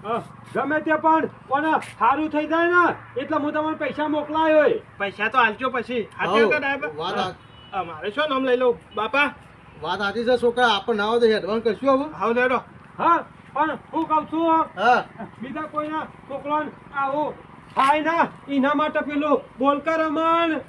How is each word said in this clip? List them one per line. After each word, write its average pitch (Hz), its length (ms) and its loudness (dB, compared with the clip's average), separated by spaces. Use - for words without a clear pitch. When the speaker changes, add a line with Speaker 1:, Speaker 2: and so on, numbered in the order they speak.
Speaker 1:
અ, 220 140 -2
ગમે 277 260 0
તે 311 160 0
પણ 320 300 2
કોને 294 460 -2
સારું 277 300 2
થઈ 302 180 -2
જાય 330 200 0
ને 349 540 0
એટલે 302 160 -4
હું 294 160 -2
તમને 311 240 -2
પૈસા 302 320 -4
મોકલાયો 302 500 2
હોય. 294 220 4
Speaker 2:
પૈસા 202 300 -4
તો 247 100 2
આલજો 233 320 2
પછી. 240 320 -4
સાચી 196 400 0
Speaker 3:
હઉ, 226 80 4
Speaker 2:
વાત - 0 -
ને, 302 80 2
ડ્રાઈવર? 277 380 -4
Speaker 3:
વાત - 220 -4
આ- - 640 -8
Speaker 2:
અમારે 170 300 -8
શું 294 200 -2
નામ 269 140 -2
લઈ 254 120 2
લઉં, 247 220 2
બાપા? 226 360 0
Speaker 3:
વાત 185 160 -4
સાચી 202 260 -2
છે, 247 180 4
છોકરા. 240 260 4
આપણે 214 280 0
ના 202 80 0
હોય 226 160 0
તો 233 60 6
એડવાન્સ 214 360 0
કરશું 233 280 0
હવે. 277 300 2
Speaker 2:
હઉ, 220 120 0
લેડો. 247 240 2
Speaker 1:
હા, 320 260 2
પણ 294 260 -2
હું 302 160 -2
કહું 311 180 0
છું, 320 340 2
Speaker 3:
હા. 240 440 2
Speaker 1:
બીજા 277 180 -10
કોઈના 302 440 -6
છોકરાને 285 680 -6
આવું 277 380 -2
થાય 277 240 4
ના, 320 260 2
એના 277 260 0
માટે 302 260 0
પેલું 294 400 0
બોલ 277 200 2
કર 320 200 -2
રમણ. 320 560 0